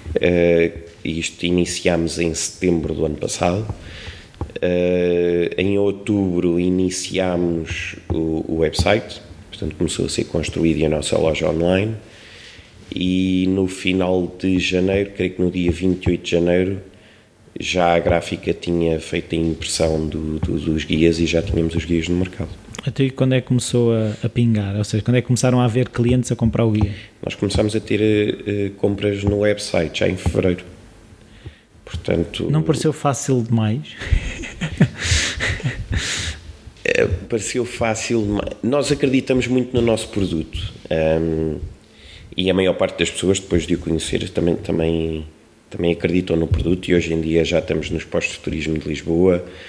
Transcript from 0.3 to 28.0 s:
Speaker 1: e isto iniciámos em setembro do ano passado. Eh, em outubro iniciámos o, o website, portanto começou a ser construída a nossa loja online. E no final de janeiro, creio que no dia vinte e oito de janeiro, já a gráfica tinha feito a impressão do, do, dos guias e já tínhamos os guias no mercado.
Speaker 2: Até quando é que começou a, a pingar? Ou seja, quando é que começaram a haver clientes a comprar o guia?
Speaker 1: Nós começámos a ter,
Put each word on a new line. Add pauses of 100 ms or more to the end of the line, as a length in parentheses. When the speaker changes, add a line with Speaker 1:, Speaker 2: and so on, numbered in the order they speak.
Speaker 1:
e
isto
iniciámos
em
setembro
do
ano
passado. (880)
Eh,
em
outubro
iniciámos (120)
o,
o
website, (300)
portanto
começou
a
ser
construída
a
nossa
loja
online. (1000)
E
no
final
de
janeiro,
creio
que
no
dia
vinte
e
oito
de
janeiro, (800)
já
a
gráfica
tinha
feito
a
impressão
do,
do,
dos
guias
e
já
tínhamos
os
guias
no
mercado. (340)
Speaker 2:
Até
quando
é
que
começou
a, (100)
a
pingar?
Ou
seja,
quando
é
que
começaram
a
haver
clientes
a
comprar
o
guia? (320)
Speaker 1:
Nós
começámos
a
ter,